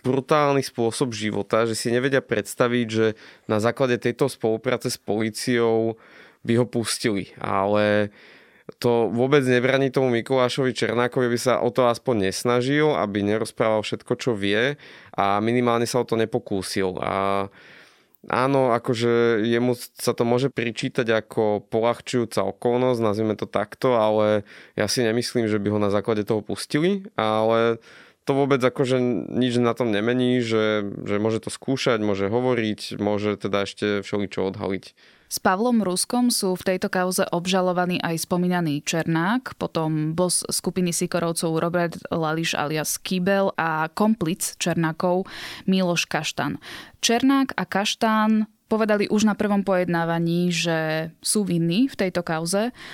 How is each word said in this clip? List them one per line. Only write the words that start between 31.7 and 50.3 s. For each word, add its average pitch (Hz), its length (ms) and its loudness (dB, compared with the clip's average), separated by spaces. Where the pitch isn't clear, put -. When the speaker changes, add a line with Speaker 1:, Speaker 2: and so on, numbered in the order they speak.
Speaker 1:
môže 98 320 0
hovoriť, 117 640 -2
môže 104 400 0
teda 101 320 -2
ešte 104 320 -2
všeličo 98 560 -4
odhaliť. 98 400 -6
Speaker 2:
S - 80 -8
Pavlom 226 400 2
Ruskom 202 480 0
sú 196 240 0
v 180 80 -6
tejto 190 320 -2
kauze 185 320 0
obžalovaní 180 800 0
aj 165 240 -4
spomínaný 175 560 0
Černák, 165 720 0
potom 160 560 -2
boss 180 320 0
skupiny 180 480 -2
Sikorovcov 170 640 -2
Robert 170 400 0
Lališ 165 400 -2
alias 147 480 -2
Kýbel 196 560 0
a 160 320 -2
komplic 208 720 0
Černákov 170 640 0
Miloš 185 400 2
Kaštan. - 560 -4
Černák 262 560 2
a 180 80 -2
Kaštan 214 800 0
povedali 214 420 0
už 214 240 4
na 202 80 2
prvom 202 240 2
pojednávaní, 170 880 0